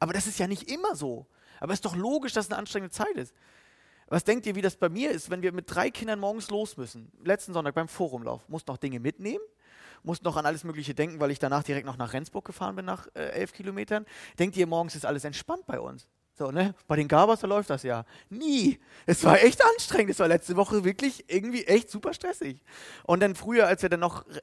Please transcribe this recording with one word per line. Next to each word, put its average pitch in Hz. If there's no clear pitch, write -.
Aber 165
das 196
ist 214
ja 175
nicht 196
immer 359
so. 135
Aber 170
es 202
ist -
doch 175
logisch, 254
dass 214
es 175
eine 208
anstrengende 196
Zeit 349
ist. -
Was 170
denkt 226
ihr, 208
wie 196
das 190
bei 175
mir 247
ist, 170
wenn 180
wir 180
mit 180
drei 185
Kindern 220
morgens 208
los 208
müssen? 117
Letzten 185
Sonntag 147
beim 160
Forumlauf. 120
Musst 156
noch 131
Dinge 131
mitnehmen, 202
musst 165
noch 160
an 151
alles 151
Mögliche 151
denken, 160
weil 143
ich 143
danach 143
direkt 139
noch 127
nach 120
Rendsburg 147
gefahren 190
bin, 190
nach, 185
äh, -
elf 185
Kilometern. 208
Denkt 180
ihr, 180
morgens 165
ist 139
alles 143
entspannt 320
bei -
uns? 123
So, 135
ne? 185
Bei 151
den 147
Gabers, 202
da 208
läuft 202
das 135
ja. 117
Nie. 269
Es -
war 151
echt 247
anstrengend. 415
Es -
war 175
letzte 175
Woche 202
wirklich 202
irgendwie 226
echt 226
super 214
stressig. 139
Und 175
dann 196
früher, 220
als 185
wir 185
dann 170
noch, 175